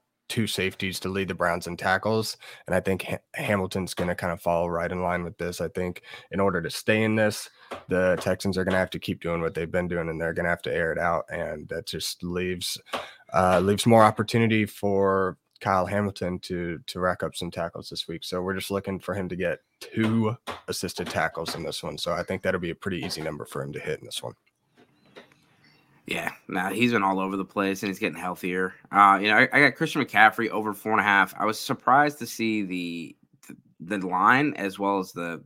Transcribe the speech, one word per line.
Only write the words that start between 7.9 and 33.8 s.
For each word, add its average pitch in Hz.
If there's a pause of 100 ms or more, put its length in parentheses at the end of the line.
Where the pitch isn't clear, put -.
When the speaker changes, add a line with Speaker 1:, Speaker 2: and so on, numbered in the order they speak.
Speaker 1:
Texans 92
are 92
gonna 92
have 92
to 85
keep -
doing 85
what 82
they've 82
been 90
doing, 85
and 80
they're 82
gonna 85
have 87
to 64
air 80
it 80
out, 85
and 80
that 82
just -
leaves, 90 (540)
uh, 92
leaves 98
more 113
opportunity 110
for 95 (240)
Kyle 95
Hamilton 95
to, 87
to -
rack 90
up 80
some 87
tackles 85
this -
week. 85
So 92
we're 95
just 92
looking 98
for 92
him 95
to 87
get 87 (200)
two 110 (320)
assisted 90
tackles 80
in 82
this 76
one. 76
So 85
I 85
think 95
that'll 92
be 87
a 76
pretty 92
easy 80
number 78
for -
him 71
to -
hit 76
in -
this -
one. 60 (1700)
Speaker 2:
Yeah, - (160)
nah, 92
he's 117
been 107
all 95
over 95
the 95
place, 98
and 104
he's 95
getting 82
healthier. 90 (160)
Uh, 98
you 104
know, 107
I, 127
I 131
got 143
Christian 156
McCaffrey 110
over 107
four 107
and 110
a 95
half. 98
I -
was 110
surprised 143
to 117
see 110
the, 87 (300)
the, -